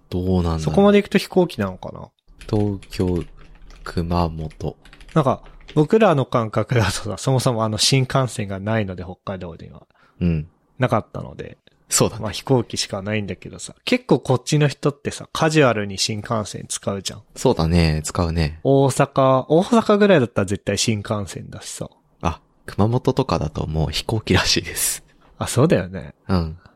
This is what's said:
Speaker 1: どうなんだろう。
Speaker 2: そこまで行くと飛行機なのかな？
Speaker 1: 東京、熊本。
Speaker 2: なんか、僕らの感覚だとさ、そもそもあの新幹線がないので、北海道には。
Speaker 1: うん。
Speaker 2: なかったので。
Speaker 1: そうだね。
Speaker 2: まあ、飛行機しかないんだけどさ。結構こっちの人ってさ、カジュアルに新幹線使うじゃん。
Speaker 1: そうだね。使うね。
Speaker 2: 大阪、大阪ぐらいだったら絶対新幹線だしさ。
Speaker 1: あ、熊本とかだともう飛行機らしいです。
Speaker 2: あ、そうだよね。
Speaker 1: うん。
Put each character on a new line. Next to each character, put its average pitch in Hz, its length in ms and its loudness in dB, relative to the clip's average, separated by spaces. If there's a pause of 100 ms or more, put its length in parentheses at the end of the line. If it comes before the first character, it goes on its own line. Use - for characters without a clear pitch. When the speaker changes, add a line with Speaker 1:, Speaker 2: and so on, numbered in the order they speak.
(100)
Speaker 1:
ど 90 100 -2
う 90 40 -2 (120)
な 90 40 4
ん - 40 2
だ 82 60 2
ろ 80 60 0
う。 78 40 -2
Speaker 2:
そ 78 100 -2
こ 196 120 4
ま 202 100 6
で 202 60 6
行 202 80 2
く - 20 -16
と 196 100 0
飛 - 100 -2
行 180 180 2
機 - 140 -10
な 202 60 0
の 92 100 -8
か - 160 -12
な？ - 160 -14 (400)
Speaker 1:
東 104 300 0 (120)
京、 90 340 -2 (600)
熊 87 440 -2
本。 78 480 -8 (380)
Speaker 2:
な 160 80 4
ん - 20 2
か、 117 180 0 (320)
僕 156 240 4
ら 202 160 6
の 135 120 2
感 113 240 -2
覚 120 260 0
だ 110 100 4
と 95 40 -2
さ、 101 280 -6
そ - 140 0
も 127 80 2
そ 131 120 0
も 110 120 0
あ 110 40 0
の 107 80 -4
新 131 260 2
幹 131 260 0
線 101 200 -8
が 98 120 -8
な 110 200 -2
い 101 60 -2
の 92 100 -8
で、 90 80 -10
北 90 120 -14
海 95 220 -10
道 87 180 -12
に 85 120 -18
は。 - 180 -20 (340)
Speaker 1:
う 90 60 2
ん。 80 220 0 (300)
Speaker 2:
な 127 100 0
か 117 100 2
っ - 140 -4
た 92 100 -10
の 71 120 -16
で。 - 240 -14 (300)
Speaker 1:
そ - 180 2
う 90 40 0
だ 113 60 -14
ね。 107 60 -10
Speaker 2:
ま 107 60 -6
あ、 95 40 -8
飛 - 120 -12
行 127 200 2
機 - 120 -10
し - 100 -4
か 98 160 -8
な 104 120 -4
い 107 80 -2
ん 98 40 -8
だ 92 100 -8
け - 120 -20
ど - 100 -16
さ。 - 160 -16 (100)
結 - 220 -2
構 151 140 4
こ 127 160 0
っ - 80 -4
ち 151 140 2
の 147 100 4
人 - 220 -2
っ - 20 -10
て - 180 -8
さ、 - 220 -14
カ 160 180 0
ジ 156 120 4
ュ 131 60 6
ア 117 40 4
ル 104 140 -2
に 98 120 -10
新 107 200 -4
幹 107 260 -4
線 - 240 -12
使 - 240 -6
う 98 100 -6
じ - 100 -8
ゃ - 40 -14
ん。 - 60 -20 (120)
Speaker 1:
そ - 180 2
う - 20 4
だ 80 140 0
ね。 80 360 4
使 - 200 -2
う 82 80 -2
ね。 80 300 -2
Speaker 2:
大 139 240 4
阪、 131 640 2
大 160 140 4
阪 214 360 4
ぐ 202 100 4
ら 185 80 8
い 143 40 6
だ 120 60 2
っ - 20 -6
た - 140 -2
ら 95 40 -2
絶 98 180 -6
対 101 140 -2
新 110 200 0
幹 101 280 -6
線 - 240 -14
だ - 120 -14
し - 80 -14
さ。 - 180 -12 (340)
Speaker 1:
あ、 - 180 -4 (240)
熊 101 240 0
本 127 240 0
と 131 120 2
か 82 140 -2
だ 73 120 -2
と 80 160 -4
も 78 220 0
う - 20 -4
飛 - 140 -6
行 110 160 -2
機 - 140 0
ら 90 100 2
し - 140 0
い - 40 -4
で - 140 -12
す。 - 280 -4 (340)
Speaker 2:
あ、 - 80 -6
そ 123 180 2
う 170 40 2
だ 160 80 4
よ 92 120 -2
ね。 92 260 -12 (140)
Speaker 1:
う 98 60 2
ん。 82 240 0 (180)